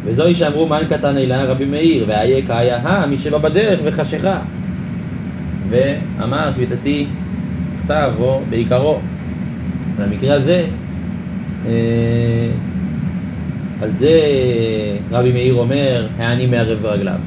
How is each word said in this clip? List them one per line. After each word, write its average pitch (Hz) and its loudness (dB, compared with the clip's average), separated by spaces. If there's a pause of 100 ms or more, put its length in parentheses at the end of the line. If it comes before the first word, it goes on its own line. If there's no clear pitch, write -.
וזוהי 151 4
שאמרו, 156 2
"מן 151 2
קטן 143 0
אלא 127 2
רבי 131 0
מאיר, 147 2
ואיה 113 2
קאיה 120 2
הא, 175 2
מי 139 0
שבא 147 0
בדרך 175 2
וחשיכה." 156 -2 (1300)
ואמר, 135 0
"שביתתי 127 -2 (720)
בכתב, 147 0
או 131 2 (100)
בעיקרו." 127 2 (1000)
למקרה 104 0
הזה, 160 4 (1000)
אה, 117 2 (1300)
על 107 -2
זה 156 6 (920)
רבי 123 2
מאיר 123 2
אומר, 120 2 (120)
"העני 120 0
מערב 113 0
ברגליו" 98 -2